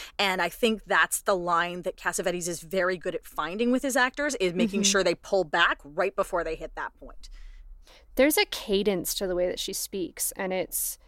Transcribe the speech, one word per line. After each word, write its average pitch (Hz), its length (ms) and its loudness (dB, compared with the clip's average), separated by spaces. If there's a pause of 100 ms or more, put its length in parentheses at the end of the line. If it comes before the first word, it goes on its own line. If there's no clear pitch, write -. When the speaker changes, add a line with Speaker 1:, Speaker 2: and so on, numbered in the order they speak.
(180)
Speaker 1:
And 190 240 2
I 170 80 0
think 220 360 0
that's 170 360 2
the 208 120 2
line 175 460 0
that 175 160 -6
Cassavetes 175 500 -2
is 175 140 -6
very 180 380 0
good 170 160 -6
at 165 100 -8
finding 208 480 0
with 254 100 2
his 269 140 0
actors, 269 380 0
is 180 180 2
making 202 300 2
Speaker 2:
Mm-hmm. 202 80 4
Speaker 1:
sure 196 120 4
they 175 120 4
pull 185 300 0
back 175 380 2
right 170 320 -2
before 180 300 -2
they 160 100 -6
hit 160 200 -10
that 147 180 -8
point. - 380 -18 (880)
Speaker 2:
There's 285 200 6
a 415 80 6
cadence 196 720 0
to 202 120 -4
the 185 80 0
way 180 120 2
that - 120 -4
she - 140 -6
speaks, - 600 -6
and 190 200 -4
it's, - 560 -4